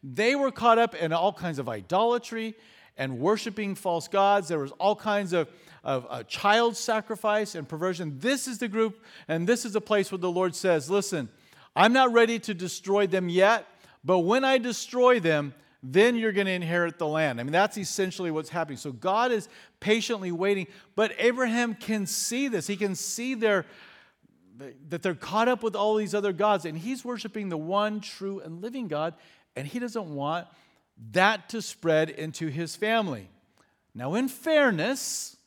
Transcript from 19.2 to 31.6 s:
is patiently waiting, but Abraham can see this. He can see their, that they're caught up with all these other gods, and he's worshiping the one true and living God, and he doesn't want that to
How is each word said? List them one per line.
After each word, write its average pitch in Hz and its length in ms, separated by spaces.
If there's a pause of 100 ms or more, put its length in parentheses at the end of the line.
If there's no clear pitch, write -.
is 220 160 (320)
patiently 208 520
waiting, 190 360 (280)
but 208 220
Abraham 240 580
can 214 300
see 262 440
this. 190 180
He 202 80
can 196 200
see 247 380
their, 208 320 (1200)
that 160 140
they're 180 120
caught 214 320
up 247 160
with 214 120
all 214 200
these 208 180
other 202 200
gods, 190 320
and 156 120
he's 247 280
worshiping 220 420
the 170 100
one 202 440
true 196 400
and 165 200
living 233 280
God, 156 240 (420)
and 135 100
he 190 140
doesn't 220 340
want 151 340 (640)
that 190 380
to 226 120